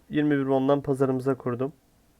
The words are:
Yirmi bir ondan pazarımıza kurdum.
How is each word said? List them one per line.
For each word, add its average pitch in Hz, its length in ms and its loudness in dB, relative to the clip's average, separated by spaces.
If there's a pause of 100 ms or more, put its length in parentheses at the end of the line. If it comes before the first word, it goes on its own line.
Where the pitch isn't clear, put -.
Yirmi 147 300 2
bir 135 60 -2
ondan 135 360 2
pazarımıza 131 540 0
kurdum. 127 380 -6 (460)